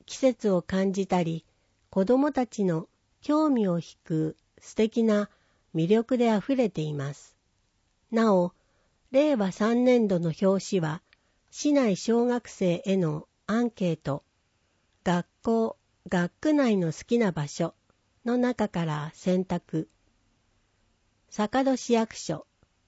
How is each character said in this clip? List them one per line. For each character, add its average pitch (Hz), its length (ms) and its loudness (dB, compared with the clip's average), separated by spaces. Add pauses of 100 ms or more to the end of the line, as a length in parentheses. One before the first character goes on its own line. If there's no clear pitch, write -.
季 - 100 -16
節 247 340 0
を 180 120 2
感 190 300 -2
じ 190 140 -4
た 180 160 0
り、 165 220 -6 (460)
子 190 140 0
供 262 280 2
た 247 140 -2
ち - 180 -4
の 170 240 -2 (320)
興 302 300 2
味 220 180 2
を 170 100 0
引 - 260 -10
く 160 320 -2 (240)
素 - 140 -20
敵 220 300 0
な 208 260 2 (440)
魅 165 140 0
力 226 300 2
で 233 140 2
あ 202 80 2
ふ 269 160 -2
れ 240 140 0
て 156 120 -6
い 151 120 -6
ま 143 200 -8
す。 - 220 -20 (760)
な 220 240 4
お、 180 180 2 (580)
令 285 260 4
和 190 160 0
三 233 320 0
年 247 220 4
度 185 140 0
の 165 200 -2
表 190 240 2
紙 196 160 -2
は、 156 220 -6 (480)
市 - 220 -2
内 240 240 2
小 233 300 0
学 247 220 -4
生 175 360 -2
へ 190 120 0
の 160 300 -2 (200)
ア 220 140 -2
ン 240 100 0
ケ 180 220 -2
ー 156 40 -2
ト、 143 260 -6 (800)
学 175 240 -2 (160)
校、 226 360 -2 (300)
学 175 320 -2
区 311 120 2
内 254 240 4
の 165 160 0
好 - 120 -14
き 240 140 0
な 208 140 2
場 147 160 -6
所 - 260 -6 (500)
の 240 120 -2
中 247 320 0
か 170 160 -4
ら 151 300 -6
選 185 300 0
択。 175 440 -6 (1400)
坂 254 340 -2
戸 262 120 2
市 - 180 -4
役 226 200 0
所、 - 320 -10 (420)